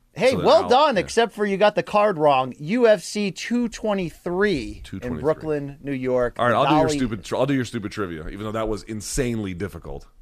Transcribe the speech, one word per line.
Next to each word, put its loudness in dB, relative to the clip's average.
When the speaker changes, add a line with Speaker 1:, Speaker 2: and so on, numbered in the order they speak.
Speaker 1:
Hey, 2
Speaker 2:
So 0
then -2
Speaker 1:
well 6
Speaker 2:
Al, -4
Speaker 1:
done, 4
Speaker 2:
yeah. 4
Speaker 1:
except 0
for -2
you 0
got 4
the 0
card 2
wrong. 4
U 2
F 4
C -4
two -2
twenty-three -2
in -18
Speaker 2:
Two -12
twenty-three. -6
Speaker 1:
Brooklyn, -2
New -6
York. -2
Speaker 2:
All 2
right, 4
I'll 4
do 4
your 4
Speaker 1:
Dolly 0
Speaker 2:
stupid -4
tri-, -4
I'll 2
do 0
your 0
stupid -8
trivia, -6
even -10
though -6
that -2
was -4
insanely -4
difficult. -10